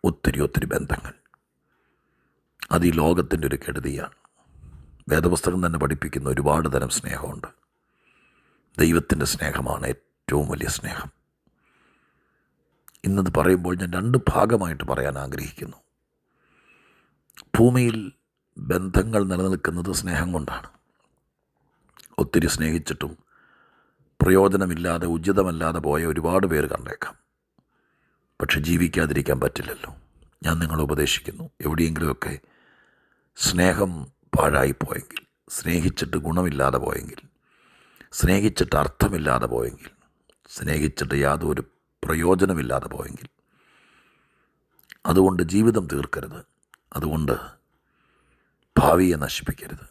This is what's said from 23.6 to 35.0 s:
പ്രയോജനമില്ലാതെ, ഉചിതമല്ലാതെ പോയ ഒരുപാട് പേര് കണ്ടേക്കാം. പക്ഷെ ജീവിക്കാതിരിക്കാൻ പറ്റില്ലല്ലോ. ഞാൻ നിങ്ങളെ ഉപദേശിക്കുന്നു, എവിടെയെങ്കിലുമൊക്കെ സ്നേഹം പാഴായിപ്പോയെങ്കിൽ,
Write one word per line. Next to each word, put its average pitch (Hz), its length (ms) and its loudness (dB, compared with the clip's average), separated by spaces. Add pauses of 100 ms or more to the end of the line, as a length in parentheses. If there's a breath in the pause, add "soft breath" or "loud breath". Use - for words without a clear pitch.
പ്രയോജനമില്ലാതെ, 90 880 4
ഉചിതമല്ലാതെ 82 720 0
പോയ 76 240 0
ഒരുപാട് 82 420 2
പേര് 76 220 2
കണ്ടേക്കാം. - 460 -8 (1300)
പക്ഷെ - 200 0
ജീവിക്കാതിരിക്കാൻ 78 800 0
പറ്റില്ലല്ലോ. - 500 -6 (520)
ഞാൻ 82 140 0
നിങ്ങളെ 78 260 -2
ഉപദേശിക്കുന്നു, 73 640 -2 (160)
എവിടെയെങ്കിലുമൊക്കെ 80 760 -2 (1000 soft breath)
സ്നേഹം 90 540 2 (420)
പാഴായിപ്പോയെങ്കിൽ, - 880 0 (300)